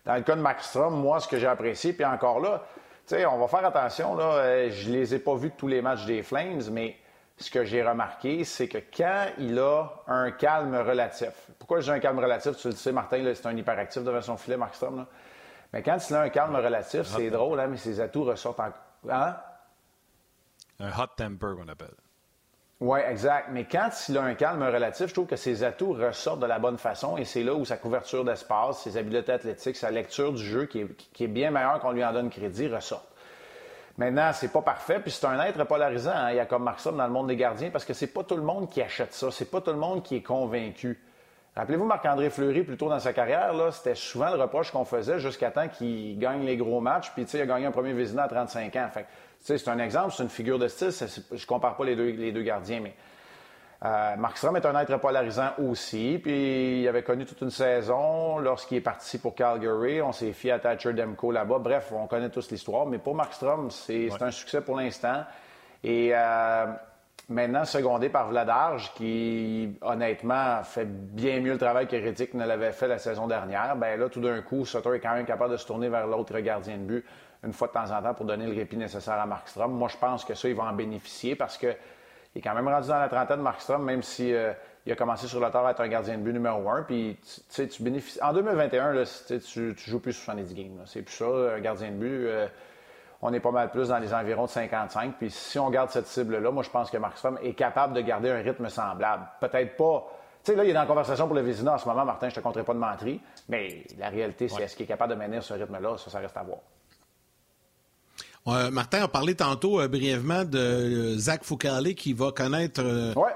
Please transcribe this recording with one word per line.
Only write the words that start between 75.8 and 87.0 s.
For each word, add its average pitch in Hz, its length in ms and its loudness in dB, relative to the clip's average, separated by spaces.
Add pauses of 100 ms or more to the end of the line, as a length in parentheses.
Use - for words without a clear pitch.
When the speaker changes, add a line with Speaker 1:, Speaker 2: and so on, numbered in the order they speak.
Speaker 1:
vers 117 180 0
l'autre 110 340 -2
gardien 104 360 -2
de 101 60 -8
but 113 220 -2 (380)
une 113 120 -6
fois 120 140 -2
de - 40 -10
temps 113 180 -2
en 104 120 -2
temps 120 120 0
pour 110 120 -8
donner 107 200 -2
le 110 80 -2
répit 104 220 -4
nécessaire 107 440 -4
à 107 60 0
Markstrom. 104 460 -4
Moi, 120 160 0
je - 100 -10
pense 127 260 0
que 110 100 -6
ça, 127 140 -2
il 123 60 2
va 113 100 -2
en 110 80 -2
bénéficier 110 640 -4
parce 135 220 -4
que 123 160 0 (600)
il - 60 -8
est - 20 -14
quand 107 120 -2
même 123 140 0
rendu 139 200 2
dans 147 100 4
la 139 100 2
trentaine, 127 320 2
Markstrom, 139 420 0
même 131 200 0
si, 123 320 0
euh, 113 180 2 (340)
il 117 60 0
a 113 40 -2
commencé 117 300 0
sur 123 140 -2
le 117 100 2
tard 123 160 4
à 127 40 4
être 123 100 0
un 113 80 2
gardien 110 300 0
de 104 40 -4
but 113 100 0
numéro 113 360 0
un. 135 140 2
Puis, 117 400 -2